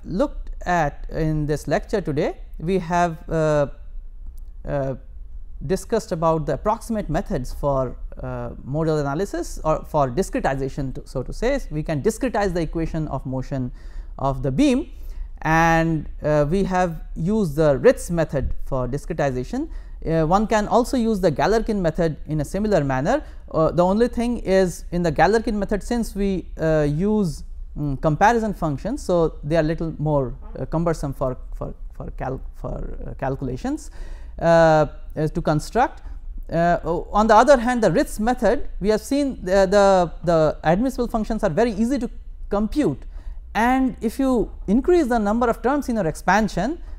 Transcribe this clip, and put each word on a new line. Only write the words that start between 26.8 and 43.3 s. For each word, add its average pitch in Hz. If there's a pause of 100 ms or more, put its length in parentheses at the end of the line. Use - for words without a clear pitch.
use, 175 (320)
mm, 143
comparison 208
functions, 175
so 170 (100)
they 151
are 160
little 160
more, 143 (240)
uh, -
cumbersome 160
for, 127 (180)
for, - (200)
for 170
cal-, 135 (140)
for, 123 (100)
uh, 120
calculations, 135 (480)
uh, 160 (280)
uh, 151
to 160
construct. 175 (500)
Uh, 170
o-, 160
on 208
the 220
other 262
hand, 240
the 202
Ritz 269
method, 226 (140)
we 185
have 214
seen 277
the, 190
the, 190 (120)
the 160
admissible 233
functions 220
are 208
very 214
easy 233
to 180 (400)
compute, 208 (520)